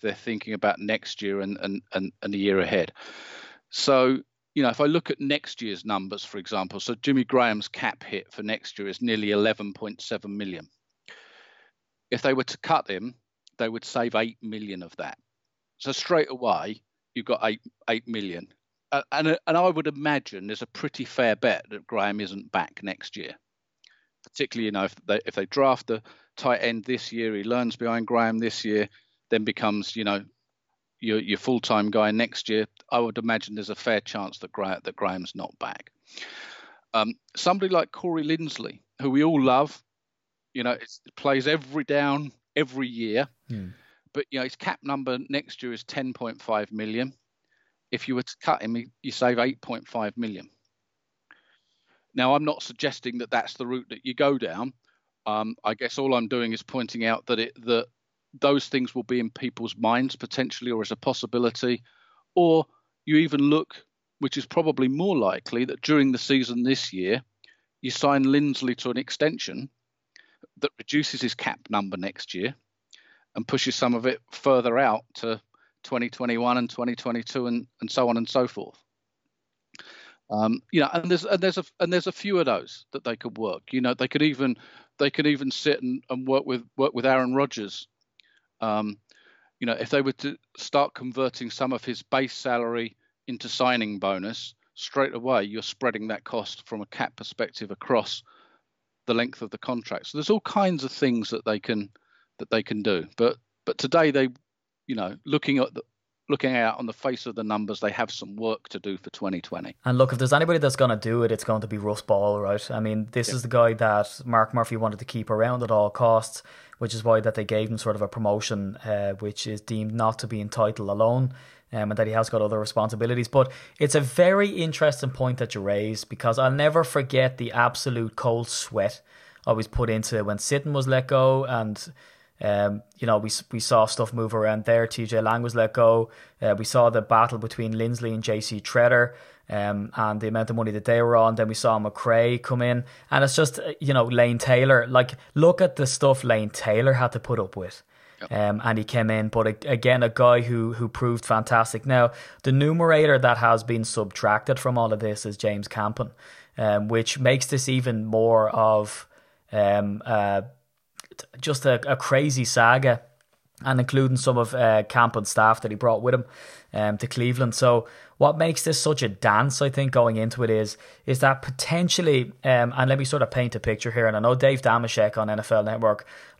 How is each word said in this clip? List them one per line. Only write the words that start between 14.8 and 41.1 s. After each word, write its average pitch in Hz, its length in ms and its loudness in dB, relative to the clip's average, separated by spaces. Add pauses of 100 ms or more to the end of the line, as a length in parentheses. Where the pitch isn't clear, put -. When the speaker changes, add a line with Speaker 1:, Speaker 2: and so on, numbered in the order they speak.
Speaker 1:
of 85 140 -20
that. 107 200 -12 (640)
So 135 140 -6
straight 156 360 0
away, 110 540 -4 (320)
you've 117 100 -8
got 120 200 -2
eight, 110 160 -2 (280)
eight 117 200 -4
million. 98 400 -8 (420)
Uh, 143 120 -2 (100)
and, 156 160 0
uh, 165 80 2 (100)
and 160 100 2
I 180 120 4
would 156 180 -2
imagine 139 600 -4
there's 107 140 -10
a 117 40 -10
pretty - 380 -10
fair 113 320 0
bet 113 340 0
that 104 160 -14
Graham 104 340 -2
isn't 98 300 -10
back - 320 -6
next - 340 -12
year, 80 140 -12 (920)
particularly, 117 420 -6
you 107 60 -2
know, 98 120 0
if - 100 -4 (120)
they, 104 180 0
if - 120 -10
they 95 100 -2
draft 135 400 2
the 110 160 -4 (340)
tight 123 260 0
end 113 220 -2
this 123 280 -6
year, 113 220 -2
he 101 100 -4
learns 120 320 -2
behind 117 320 -4
Graham 113 300 2
this 113 260 -4
year, 104 240 0 (420)
then 110 140 2
becomes, 104 500 -4
you 113 80 -8
know, 101 220 -2 (760)
your, 110 220 -2
your 101 180 -4
full-time 110 540 0
guy 107 180 2
next 113 380 -4
year. 110 180 -2 (240)
I 123 80 0
would 117 200 -2
imagine 110 360 -4
there's 104 160 -10
a 104 60 -10
fair 110 240 -2
chance 101 380 -10
that - 120 -18
Gra-, 95 320 -6
that - 140 -10
Graham's 92 400 -6
not 90 240 -12
back. - 320 -12 (1000)
Um, 110 220 0 (220)
somebody 190 360 0
like 165 200 0
Corey 165 320 -4
Linsley, 160 560 -6 (200)
who 135 100 -2
we 139 120 4
all 156 180 4
love, 131 400 2 (720)
you 123 100 -6
know, 123 80 0
it's, - 280 -12 (160)